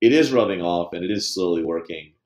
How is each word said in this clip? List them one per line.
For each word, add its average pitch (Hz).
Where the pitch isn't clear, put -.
it 117
is 147
rubbing 101
off 87
and 87
it 92
is 104
slowly 87
working. 82